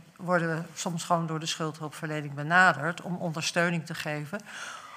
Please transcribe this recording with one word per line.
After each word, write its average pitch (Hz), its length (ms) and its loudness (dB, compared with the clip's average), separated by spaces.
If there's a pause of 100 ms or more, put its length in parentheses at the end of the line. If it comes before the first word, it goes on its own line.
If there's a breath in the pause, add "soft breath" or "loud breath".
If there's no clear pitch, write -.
(180)
worden 165 380 2
we 160 60 -2 (120)
soms 170 300 -4
gewoon 165 240 2
door 160 120 -2
de 156 60 -6
schuldhulpverlening 151 880 -4
benaderd 165 680 4
om 175 140 -4
ondersteuning 170 720 0
te 165 100 -8
geven. 147 440 -6 (580 loud breath)